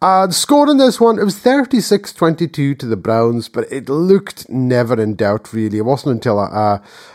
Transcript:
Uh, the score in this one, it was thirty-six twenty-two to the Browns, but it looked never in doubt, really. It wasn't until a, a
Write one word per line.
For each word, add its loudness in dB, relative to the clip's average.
Uh, 4
the -4
score 2
in 4
this 4
one, 4
it -2
was -2
thirty-six 0
twenty-two -2
to -10
the -2
Browns, 0
but -6
it -8
looked 0
never 0
in -2
doubt, -2
really. -2
It -2
wasn't 0
until -2
a, 0
a -2